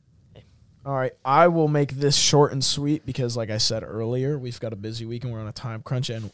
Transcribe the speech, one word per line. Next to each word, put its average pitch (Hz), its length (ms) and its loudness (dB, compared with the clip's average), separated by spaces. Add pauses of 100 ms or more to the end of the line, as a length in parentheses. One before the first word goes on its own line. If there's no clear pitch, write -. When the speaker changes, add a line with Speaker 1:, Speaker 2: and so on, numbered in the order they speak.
(340)
Speaker 1:
Hey. - 100 -20 (420)
Speaker 2:
All 139 80 -2
right, 131 180 0 (140)
I 151 220 8
will 165 200 4
make 147 280 2
this 143 200 2
short 143 360 4
and 135 120 -2
sweet 143 400 0
because, 123 320 -4
like 113 140 -4
I 107 80 -2
said 110 260 0
earlier, 123 540 -4
we've 123 200 -10
got 110 140 -8
a 98 40 -8
busy 110 280 -10
week 117 200 -8
and 123 80 -6
we're 113 80 -10
on 107 80 -10
a 104 40 -10
time 113 300 -10
crunch, 127 260 -4
and 110 260 -10